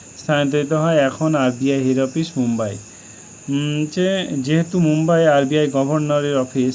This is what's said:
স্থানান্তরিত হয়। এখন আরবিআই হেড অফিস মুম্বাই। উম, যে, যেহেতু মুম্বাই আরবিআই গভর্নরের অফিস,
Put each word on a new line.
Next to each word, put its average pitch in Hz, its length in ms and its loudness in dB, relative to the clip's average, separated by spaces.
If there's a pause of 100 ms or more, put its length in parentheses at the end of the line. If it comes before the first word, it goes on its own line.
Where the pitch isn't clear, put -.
(180)
স্থানান্তরিত 143 540 0
হয়। 160 340 2
এখন 156 280 -2
আরবিআই 135 520 0
হেড 131 120 2
অফিস 135 380 -2
মুম্বাই। 113 400 -2 (720)
উম, 147 460 -2
যে, 185 140 0 (240)
যেহেতু 160 460 0
মুম্বাই 160 480 2
আরবিআই 147 440 4
গভর্নরের 143 640 0
অফিস, 127 380 0